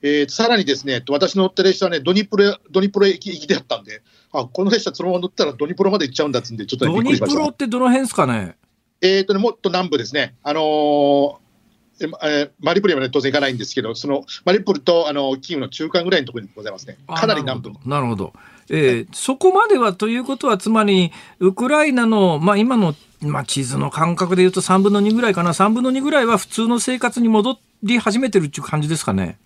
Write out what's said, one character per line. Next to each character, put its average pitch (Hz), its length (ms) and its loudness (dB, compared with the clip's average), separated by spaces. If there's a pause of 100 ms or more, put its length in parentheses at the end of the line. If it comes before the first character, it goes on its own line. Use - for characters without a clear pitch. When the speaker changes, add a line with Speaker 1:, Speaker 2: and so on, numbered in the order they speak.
Speaker 1:
え 147 220 2
ー、 139 60 -4
さ 226 180 0
ら 233 100 4
に 196 80 0
で 135 100 0
す 139 120 -12
ね、 127 200 -4
私 143 280 0
の 196 80 2
乗 190 60 2
っ - 40 -16
た - 80 -2
列 185 160 4
車 196 80 -2
は 175 60 0
ね、 165 80 -2
ド 147 140 -2
ニ 202 120 2
プ 208 100 -8
ロ、 202 220 2 (140)
ド 190 100 0
ニ 202 80 2
プ 196 100 -4
ロ 196 80 6
駅 196 220 -2
行 175 120 -12
き - 60 -20
で 180 80 2
あ - 40 -4
っ 131 40 -18
た 113 160 -6
ん 101 40 -20
で、 107 180 -18 (320)
「あ、 135 120 -4
こ 175 200 -4
の 196 60 2
列 220 120 0
車 170 100 -6
そ - 100 -8
の 175 60 -2
ま 180 60 -2
ま 180 60 -4
乗 180 60 -8
っ - 40 -8
た - 140 -2
ら 147 80 -4
ド 143 140 -4
ニ 175 80 -6
プ 190 80 -2
ロ 196 80 2
ま 202 80 0
で 151 80 -2
行 127 40 -8
っ - 40 -12
ち - 60 -2
ゃ 151 40 2
う 147 40 -4
ん - 20 -6
だ」 120 100 -2
っ - 0 -
つ 120 100 -14
ん 117 60 -12
で、 104 80 -10
ち - 80 -8
ょ 127 40 -8
っ - 20 -10
と 131 80 0
ね、 160 60 0
Speaker 2:
ド 208 80 0
ニ 262 160 2
プ 220 100 0
ロ 294 220 0
っ - 40 -12
て 277 140 -6
ど 240 120 -2
の 254 60 2
辺 254 200 4
で - 20 -6
す - 80 -8
か 165 100 2
ね？ 127 80 0
Speaker 1:
び 113 80 -2
っ - 20 -6
く 92 40 -10
り - 0 -
し 85 40 -14
ま - 20 -20
し - 20 -20
た。 - 640 -2
え - 40 4
ー 190 40 -2
と 202 100 0
ね、 196 40 0
も 233 120 2
っ - 100 -10
と 190 80 -2
南 180 200 -2
部 151 100 0
で 113 80 -6
す 120 80 -8
ね。 135 280 -4
あ 143 80 -4
の 156 100 0
ー、 147 760 2 (680)
え、 156 60 -6
ま、 - 160 -12
え 156 40 -2
ー、 147 320 -2
マ 165 140 -2
リ 190 60 2
ウ - 20 -6
ポ 208 60 2
リ 175 80 2
ま 131 60 -2
で 131 80 -2
当 143 100 0
然 135 120 -2
行 143 40 -2
か 147 60 2
な 139 80 0
い 131 40 -6
ん 123 40 -8
で 104 80 -8
す - 100 -10
け 120 80 -2
ど、 110 100 -6
そ 143 140 -10
の、 139 180 -2 (200)
マ 180 80 2
リ 208 60 4
ウ - 40 -10
ポ 202 100 0
リ 147 80 -4
と、 170 260 2
あ 151 60 -4
の、 135 240 -2
キ 135 160 -10
ー 151 40 -4
ウ - 20 -4
の 120 100 -6
中 160 200 -8
間 170 140 0
ぐ 180 80 -2
ら 185 60 2
い 151 40 0
の 127 60 -8
と 117 40 -18
こ 120 80 -8
ろ 104 60 -16
に 95 100 -20
ご 107 80 -18
ざ 107 60 -8
い - 20 -12
ま 92 80 -14
す - 80 -20
ね。 104 100 -20 (100)
か 165 200 -2
な 220 80 2
り 151 60 -4
南 127 200 -6
部。 113 80 -14
Speaker 2:
あ、 104 40 -18 (140)
な 143 120 -2
る 127 80 -2
ほ 117 80 -2
ど。 95 100 -6
な 82 60 -14
る - 20 -20
ほ - 0 -
ど。 - 0 - (360)
え - 40 -4
ー、 139 220 2
Speaker 1:
は 117 60 -4
い。 - 100 -10
Speaker 2:
そ - 240 -4
こ 370 160 4
ま 403 160 4
で 415 100 4
は 226 160 2
と 208 140 -4
い 233 100 -2
う 254 60 -4
こ 262 140 -4
と 294 100 -2
は、 220 100 2
つ 202 120 -4
ま 220 140 4
り、 185 280 4 (280)
ウ 185 140 4
ク 240 160 -2
ラ 302 160 4
イ 294 80 0
ナ 240 140 2
の、 190 320 4
ま 180 140 2
あ、 196 40 2
今 240 200 2
の、 170 180 2 (260)
ま 147 180 -2
あ、 139 40 -6
地 139 200 -4
図 131 140 -6
の 139 140 -2
感 165 240 0
覚 180 220 -2
で 185 60 6
言 185 60 6
う - 40 -6
と 185 80 -2
三 185 200 2
分 202 120 4
の 202 80 2
二 214 120 2
ぐ 233 80 2
ら 233 80 2
い 190 60 2
か 175 80 0
な。 175 100 0
三 202 200 2
分 247 100 0
の 254 80 0
二 262 80 0
ぐ 277 100 -2
ら 302 120 2
い 233 40 2
は 226 120 2
普 - 100 -4
通 226 200 -2
の 233 120 2
生 254 200 -4
活 240 200 -4
に 233 80 4
戻 226 320 2 (240)
り 226 160 2
始 208 180 -2
め 254 120 0
て 202 100 2
る 165 60 -2
っ 143 40 -6
て 143 120 -10
い - 20 -12
う - 20 -12
感 151 160 -2
じ 147 60 -2
で 160 80 -2
す - 80 -6
か 107 100 -2
ね？ 95 320 -2